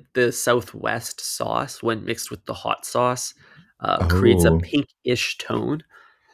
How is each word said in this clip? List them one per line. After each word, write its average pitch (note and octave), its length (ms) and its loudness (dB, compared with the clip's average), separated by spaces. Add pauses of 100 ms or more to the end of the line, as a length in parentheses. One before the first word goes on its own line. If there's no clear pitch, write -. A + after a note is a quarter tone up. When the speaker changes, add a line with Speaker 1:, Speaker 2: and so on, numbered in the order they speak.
(140)
Speaker 1:
the B2 200 4
Southwest - 880 -2
sauce, A#2 640 -4
when A2+ 220 -2
mixed - 260 -6
with G#2 140 -12
the A2+ 80 -6
hot - 320 -6
sauce, B2 480 -2 (460)
uh, - 280 0
creates F2 360 6
a E2 80 6
Speaker 2:
Oh. E2 80 4
Speaker 1:
pinkish - 800 -4
tone. A#2+ 460 -4 (500)